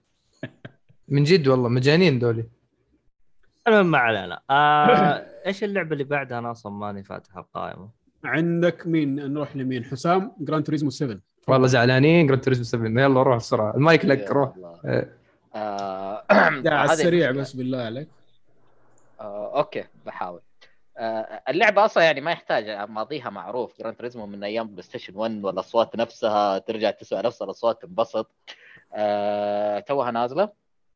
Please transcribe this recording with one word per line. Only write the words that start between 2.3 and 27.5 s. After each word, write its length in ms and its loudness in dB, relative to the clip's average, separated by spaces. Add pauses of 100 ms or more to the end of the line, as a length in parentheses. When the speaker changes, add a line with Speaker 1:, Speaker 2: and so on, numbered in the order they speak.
Speaker 3:
المهم 180 6
ما 120 4
علينا. 420 -2 (100)
آه، 360 4
Speaker 1:
<laughs> 600 2
Speaker 3:
إيش 180 -4
اللعبة 280 -4
اللي 120 -4
بعدها؟ 340 -4
أنا 120 -8
أصلا 220 -12
ماني 320 -10
فاتح 320 -16
القائمة. 520 -12 (360)
Speaker 1:
عندك 600 0
مين؟ 460 -2
نروح 240 -6
لمين؟ 280 -4
حسام، 560 -2
جران 240 -4
توريزمو 260 -2
سفن. 300 -6 (280)
Speaker 2:
والله 180 6
زعلانين، 600 6
جران 140 4
توريزمو 240 0
سفن. 340 -2
يلا 240 6
روح 140 4
بسرعة. 380 -2
المايك 300 4
لك، 140 4
Speaker 4:
يا 100 -8
Speaker 2:
روح. 280 0
Speaker 4:
الله. 280 -20
Speaker 2:
إيه. 340 -4 (360)
Speaker 4:
آه، 760 -8
<clears throat> 20 6 (340)
Speaker 1:
يا 40 2
على 180 2
Speaker 4:
هذه 40 4
Speaker 1:
السريع 380 2
Speaker 4:
المشكلة. 120 -2
Speaker 1:
بس 100 -10
بالله 260 -6
عليك. 300 -8 (1120)
Speaker 4:
آه، 380 -8
أوكي، 260 -4 (220)
بحاول. 340 -12 (580)
آه، 500 -8
اللعبة 360 2
أصلا 200 2
يعني 160 2
ما 100 -4
يحتاج، 400 -4 (200)
ماضيها 400 -8
معروف، 480 -10
جران 180 -10
توريزمو 300 -12
من 180 -14
أيام 220 -4
بلاي 160 -16
ستيشن 340 -16
ون، 280 -6
والأصوات 520 -2
نفسها 600 0
ترجع 320 -2
تسمع 300 -6
نفس 220 -4
الأصوات 400 -4